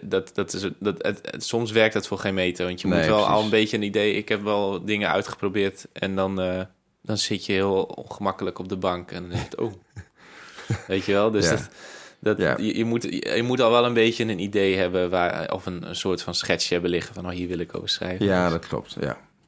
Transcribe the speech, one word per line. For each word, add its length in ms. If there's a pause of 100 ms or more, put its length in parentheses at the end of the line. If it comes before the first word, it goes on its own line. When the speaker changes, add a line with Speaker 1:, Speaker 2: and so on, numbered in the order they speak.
Speaker 1:
dat, 300
dat 180
is, 80 (180)
dat, 240
het, 160 (120)
het, 140
soms 280
werkt 220
dat 120
voor 120
geen 160
meter, 320
want 140
je 80
Speaker 2:
Nee, 100
Speaker 1:
moet 80
wel 100
Speaker 2:
precies. 180
Speaker 1:
al 100
een 60
beetje 260
een 60
idee. 320
Ik 140
heb 140
wel 420
dingen 260
uitgeprobeerd 840
en 220
dan, 260
eh, 200 (420)
dan 160
zit 280
je 60
heel 300
ongemakkelijk 760
op 100
de 80
bank 340
en 120
dan 100
is 100
het, 140
oh. 160 (560)
Speaker 2:
<laughs> 580
Speaker 1:
Weet 180
je 80
wel? 180
Dus 140
Speaker 2:
Ja. 60
Speaker 1:
dat, 180 (520)
dat, 180
Speaker 2:
Ja. 200
Speaker 1:
je, 180
je 80
moet, 180
je, 340
je 60
moet 180
al 100
wel 140
een 100
beetje 300
een 140
idee 380
hebben 340
waar, 420
of 140
een, 220
een 80
soort 260
van 120
schetsje 380
hebben 180
liggen 240
van, 120
oh, 60
hier 160
wil 100
ik 180
over 120
schrijven. 380
Speaker 2:
Ja, 160
Speaker 1:
Dus 100
Speaker 2:
dat 140
klopt. 340
Ja. 180 (300)